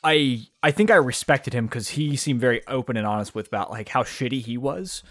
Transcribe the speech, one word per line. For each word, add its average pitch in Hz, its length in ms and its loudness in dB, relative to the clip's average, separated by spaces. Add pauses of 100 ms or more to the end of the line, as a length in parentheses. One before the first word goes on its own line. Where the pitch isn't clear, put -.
I, 143 420 2 (160)
I 151 80 4
think 208 220 4
I 208 40 10
respected 131 600 2
him 113 120 0
'cause 117 220 -6
he 147 260 -2
seemed 131 240 -2
very 117 280 2
open 127 300 -4
and 107 100 -2
honest 104 260 -2
with 107 140 -8
about, 98 240 -4
like, 107 180 -10
how 127 140 0
shitty 127 400 -4
he 117 160 -6
was, 180 520 -6